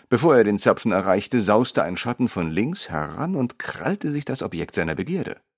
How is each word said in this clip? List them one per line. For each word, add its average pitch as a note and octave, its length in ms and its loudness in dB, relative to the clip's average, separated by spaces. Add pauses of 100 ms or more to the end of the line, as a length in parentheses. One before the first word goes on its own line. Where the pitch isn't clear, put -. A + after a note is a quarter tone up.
Bevor C3 280 6
er A2+ 80 8
den G2+ 140 2
Zapfen A2 340 2
erreichte, F#2+ 480 2
sauste G#2 420 2
ein F2 140 -4
Schatten A#2+ 320 -2
von E2 220 -4
links A2+ 380 -4
heran D#2 480 -4
und B2 220 -4
krallte - 520 -6
sich D3 140 -4
das - 180 -6
Objekt E2 320 -6
seiner D#2+ 200 -2
Begierde. C#3 460 -6 (180)